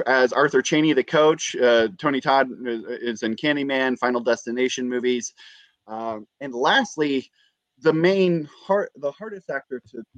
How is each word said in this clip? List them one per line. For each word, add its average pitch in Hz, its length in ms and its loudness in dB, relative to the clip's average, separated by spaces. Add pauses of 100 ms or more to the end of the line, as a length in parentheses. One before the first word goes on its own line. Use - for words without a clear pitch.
as 127 260 4
Arthur 139 300 2
Chaney, 156 320 2
the 127 100 2
coach. 151 520 2
Uh, 117 320 4 (100)
Tony 139 240 -2
Todd 135 300 2 (160)
is, 117 160 -6
is 117 400 -6
in 113 120 -2
Candyman, 139 640 -2
Final 123 240 0
Destination 123 680 -2
movies. 123 460 -4 (540)
Um, 110 400 -10 (120)
and 135 140 -10
lastly, 147 760 0 (480)
the 156 120 2
main 175 560 2 (160)
hard, 196 340 0
the 139 140 -6
hardest 202 380 -14
actor 139 400 -8
to - 140 -14 (140)